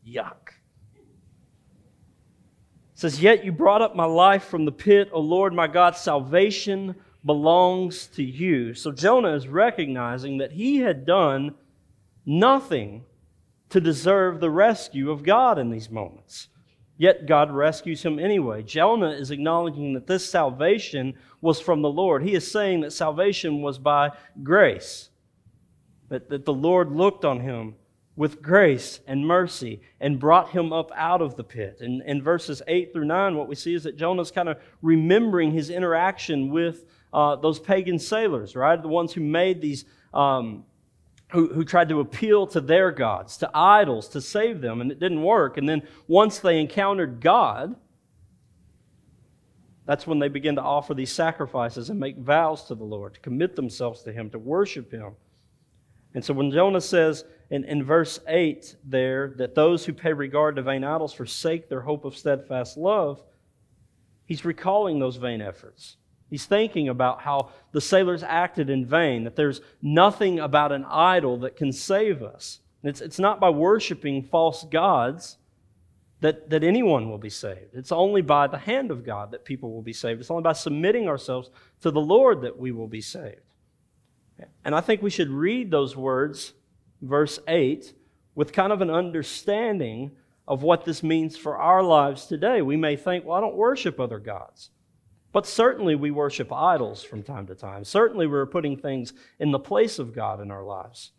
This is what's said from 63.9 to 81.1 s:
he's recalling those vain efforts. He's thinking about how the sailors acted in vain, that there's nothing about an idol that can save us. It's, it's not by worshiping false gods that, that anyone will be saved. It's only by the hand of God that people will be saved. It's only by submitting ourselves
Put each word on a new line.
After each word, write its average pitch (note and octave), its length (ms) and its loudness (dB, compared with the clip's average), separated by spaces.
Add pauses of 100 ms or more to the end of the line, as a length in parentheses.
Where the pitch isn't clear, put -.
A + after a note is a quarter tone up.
he's D#3+ 200 -10
recalling F3 560 0
those B2+ 160 -2
vain A#2+ 240 -6
efforts. - 560 -16 (320)
He's D3 180 -12
thinking G3+ 420 0
about B2+ 320 -2
how C#3 300 -4 (220)
the D3 80 -2
sailors F3+ 420 2
acted E3+ 460 -2
in C3+ 160 -2
vain, C3 400 0
that A#2 120 -10
there's C#3+ 240 -2 (200)
nothing F3+ 600 2
about D3 320 2
an C3+ 120 -6
idol D#3 540 2
that B2+ 180 -10
can C#3 160 -2
save F#3+ 500 -2
us. - 380 -16 (220)
It's, C#3+ 180 -6
it's - 180 -12
not F#3+ 220 2
by F#3 100 6
worshiping D#3 760 0
false E3 400 0
gods D#3 760 0 (800)
that, D#3 300 0
that D#3 140 2
anyone E3+ 460 2
will G#2+ 80 -10
be G#2+ 120 -14
saved. G2 440 -14
It's C3 180 -8
only F#3+ 300 2
by C#3+ 240 4
the C#3 120 -6
hand A#3+ 320 -4
of A#2+ 140 -8
God G#2 280 -10
that - 120 -16
people A#2+ 280 -10
will A2+ 100 -12
be A2+ 100 -12
saved. A#2 280 -6
It's B2 100 -14
only E3+ 120 -4
by D#3+ 120 2
submitting F3 540 -2
ourselves B2+ 420 -6 (320)